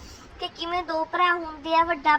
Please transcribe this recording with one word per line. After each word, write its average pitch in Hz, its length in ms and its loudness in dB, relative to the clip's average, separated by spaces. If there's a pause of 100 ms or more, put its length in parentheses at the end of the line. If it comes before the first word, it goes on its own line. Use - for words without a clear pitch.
(400)
ਕਿ 349 100 -6
ਕਿਵੇਂ 339 340 -6
ਦੋ 320 280 -4
ਭਰਾ 349 220 4
ਹੁੰਦੇ 320 420 -4
ਆ, 330 80 6
ਵੱਡਾ 311 360 2